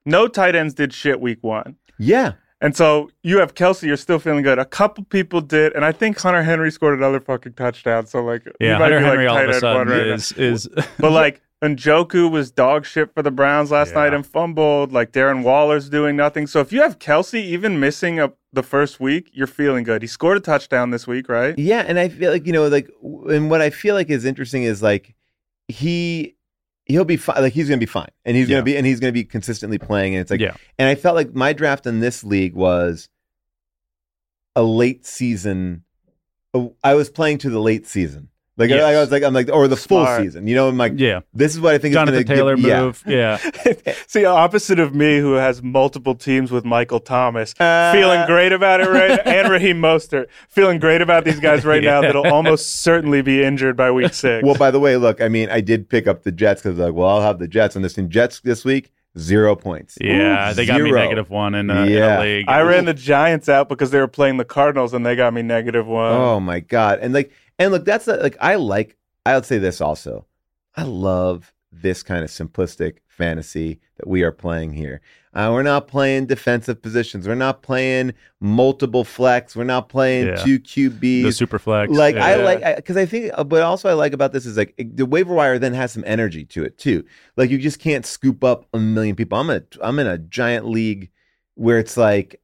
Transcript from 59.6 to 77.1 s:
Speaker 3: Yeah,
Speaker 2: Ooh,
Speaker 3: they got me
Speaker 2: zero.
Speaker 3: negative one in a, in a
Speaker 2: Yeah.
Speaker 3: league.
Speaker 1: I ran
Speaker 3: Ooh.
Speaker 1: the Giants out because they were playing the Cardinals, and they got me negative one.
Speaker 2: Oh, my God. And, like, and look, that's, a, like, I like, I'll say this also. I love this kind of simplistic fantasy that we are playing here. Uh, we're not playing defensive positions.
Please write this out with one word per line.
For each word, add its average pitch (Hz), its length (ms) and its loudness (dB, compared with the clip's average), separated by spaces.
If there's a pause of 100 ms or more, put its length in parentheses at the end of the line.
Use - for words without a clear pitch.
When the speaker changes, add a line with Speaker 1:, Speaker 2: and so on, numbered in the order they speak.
Speaker 3:
Yeah, 101 520 0
Speaker 2:
Ooh, - 20 -4
Speaker 3:
they 120 120 -2
got 131 140 2
me 151 120 0
Speaker 2:
zero. 123 100 4
Speaker 3:
negative 104 280 -2
one 101 260 -4
in 101 140 -2
a, 101 120 0
in 101 80 2
a - 20 4
Speaker 2:
Yeah. 107 300 4
Speaker 3:
league. 104 260 -2
Speaker 1:
I 139 140 4
ran 175 220 4
Speaker 3:
Ooh. - 20 -4
Speaker 1:
the 165 80 0
Giants 147 560 0
out 139 180 4
because 131 240 -2
they 139 80 2
were 131 80 2
playing 135 300 0
the 123 80 -4
Cardinals, 139 480 0
and 120 120 -4
they 120 120 -2
got 120 160 2
me 120 80 -6
negative 117 460 -2
one. 113 260 0
Speaker 2:
Oh, 120 260 2
my 87 220 -4
God. 104 400 0
And, 120 120 -4
like, 139 200 -2 (240)
and 190 140 2
look, 175 140 -2
that's, 214 240 -2
a, 190 80 0
like, 139 240 -2
I 175 140 2
like, 110 420 -4 (280)
I'll 131 160 2
say 120 180 -2
this 95 200 -2
also. 76 460 -6 (500)
I 160 80 -8
love 90 720 -4 (180)
this 90 320 -6
kind 87 180 -6
of 78 80 -8
simplistic 82 680 -8 (100)
fantasy 80 720 -8 (160)
that - 140 -14
we 92 140 0
are 82 100 0
playing 80 400 -8
here. 71 260 -12 (340)
Uh, 107 200 -2
we're 127 100 0
not 143 240 0
playing 135 380 -2
defensive 120 560 -4
positions. 110 480 -6